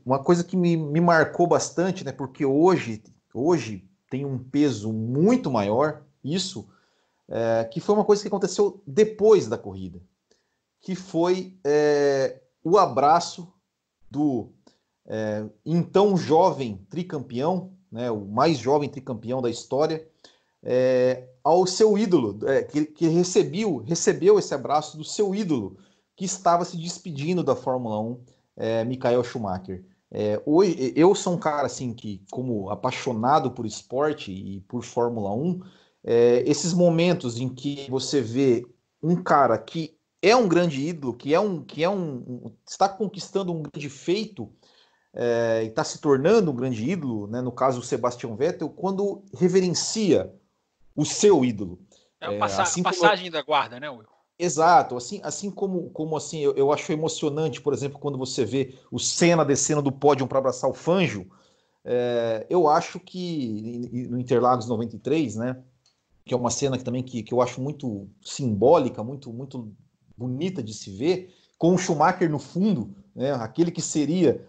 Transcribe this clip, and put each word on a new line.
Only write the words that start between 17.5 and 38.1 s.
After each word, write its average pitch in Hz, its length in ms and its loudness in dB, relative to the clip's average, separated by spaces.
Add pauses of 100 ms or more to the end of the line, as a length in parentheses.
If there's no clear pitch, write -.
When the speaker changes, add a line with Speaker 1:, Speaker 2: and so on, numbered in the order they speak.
Speaker 1:
né, 120 200 -6
o 107 80 -4
mais 123 400 2
jovem 139 280 0
tricampeão 127 540 -8
da 120 80 0
história, 156 580 -2 (540)
é, 127 680 2 (160)
ao 175 220 6
seu 208 320 4
ídolo, 151 400 2 (100)
é, 131 140 4
que, 151 240 -2
que 165 220 -2
recebeu, 175 680 0
recebeu 165 600 2
esse - 160 -2
abraço 147 440 -2
do 151 60 -14
seu 196 300 -2
ídolo, 139 420 -4 (400)
que - 80 -10
estava 180 420 0
se 180 120 -10
despedindo 165 640 -4
da 135 140 2
Fórmula 120 440 -4
um, 120 220 -6 (340)
é, 113 280 -2
Michael 123 400 0
Schumacher. 95 600 -8 (280)
É, 107 340 -2
hoje, 151 500 2
eu 180 200 6
sou 185 180 -2
um 156 60 -2
cara, 147 260 -2
assim, 120 300 -8
que, 101 340 -12
como 113 400 -6
apaixonado 123 800 0
por 117 160 -8
esporte 139 640 -4
e 98 360 -10
por 120 160 -8
Fórmula 117 500 -2
um, 175 280 -4 (420)
é, 120 440 4
esses 160 260 0
momentos 170 640 2
em 127 80 -4
que 139 400 -8
você 131 340 0